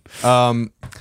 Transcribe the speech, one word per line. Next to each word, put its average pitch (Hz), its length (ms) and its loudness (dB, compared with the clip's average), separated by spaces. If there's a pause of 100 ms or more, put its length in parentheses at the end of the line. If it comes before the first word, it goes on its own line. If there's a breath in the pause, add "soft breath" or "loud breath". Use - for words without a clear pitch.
(220 loud breath)
Um, 123 500 0 (280 loud breath)